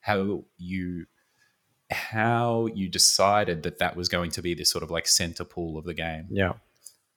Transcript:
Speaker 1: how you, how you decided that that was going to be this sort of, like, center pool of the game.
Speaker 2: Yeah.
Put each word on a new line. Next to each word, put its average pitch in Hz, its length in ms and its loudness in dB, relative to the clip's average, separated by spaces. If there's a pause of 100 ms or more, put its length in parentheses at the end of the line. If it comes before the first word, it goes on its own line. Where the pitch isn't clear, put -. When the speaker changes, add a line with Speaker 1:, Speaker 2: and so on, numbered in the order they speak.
Speaker 1:
how 98 420 0 (140)
you, 90 480 -6 (840)
how 117 840 2
you 95 120 -2
decided 95 760 4
that 85 160 -6
that 87 160 0
was 87 140 -4
going 87 200 0
to 85 140 -6
be 87 100 -2
this - 160 0
sort 82 140 0
of, 80 80 -8
like, 82 160 -2
center 85 360 0
pool 82 320 -6
of 78 100 -10
the 87 100 -6
game. 82 340 -6
Speaker 2:
Yeah. 92 240 2 (640)